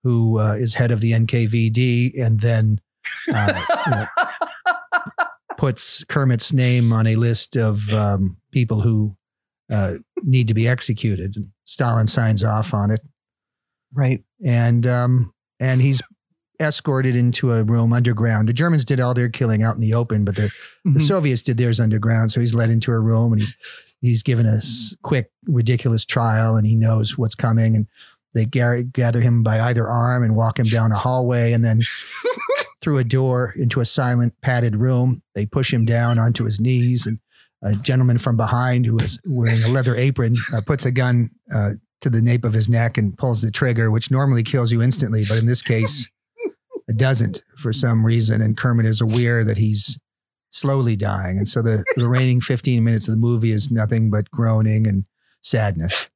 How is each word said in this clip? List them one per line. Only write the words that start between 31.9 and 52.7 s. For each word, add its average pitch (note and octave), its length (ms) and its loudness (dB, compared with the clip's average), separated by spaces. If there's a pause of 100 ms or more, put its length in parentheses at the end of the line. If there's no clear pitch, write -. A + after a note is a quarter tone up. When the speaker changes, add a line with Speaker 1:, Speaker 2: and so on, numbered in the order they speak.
Speaker 1:
<laughs> - 480 -6
through C#3+ 180 0
a B2+ 40 0
door B2+ 540 0
into B2+ 220 -2
a A#2 60 0
silent, B2 560 0
padded A#2+ 340 0
room. B2 480 0 (100)
They G#2 140 -4
push C3+ 260 -2
him A2+ 120 2
down A#2 340 0
onto A#2 260 0
his G#2 140 -4
knees, B2 480 0
and A2 100 -6 (460)
a G2+ 120 0
gentleman B2 440 2
from A#2 180 0
behind B2 480 0
who A2+ 140 0
is A2+ 260 -2
wearing A2+ 380 0
a A2+ 60 2
leather B2+ 260 0
apron, B2 400 0 (180)
uh, G#2+ 140 -2
puts C3+ 180 -6
a B2 60 0
gun, B2 400 0 (220)
uh, G#2 180 0 (300)
to C3+ 100 -4
the A2+ 100 2
nape A#2+ 240 2
of A2 80 0
his A2 160 0
neck A#2 300 0
and G2+ 180 -2
pulls A#2 240 -2
the A2+ 80 -2
trigger, A2+ 400 0
which A2+ 220 0
normally C3 320 2
kills A#2 280 0
you A#2 120 2
instantly. A2+ 440 0
But A2 120 0
in A2+ 80 2
this B2 160 0
case, A2 440 -2 (800)
it A#2 100 -2
doesn't A2+ 440 0 (160)
for A2+ 160 -4
some A#2 320 0
reason. A2+ 360 2
And G#2+ 140 0
Kermit A#2 300 0
is A2 160 0
aware A#2 420 0
that G#2+ 140 0
he's G#2+ 400 -2 (540)
slowly C3+ 440 0
dying. G2 420 -4
And G#2 100 -2
so A#2+ 160 -2
the, A2 200 0 (120)
the A#2+ 120 0
remaining B2+ 340 2
fifteen B2 420 0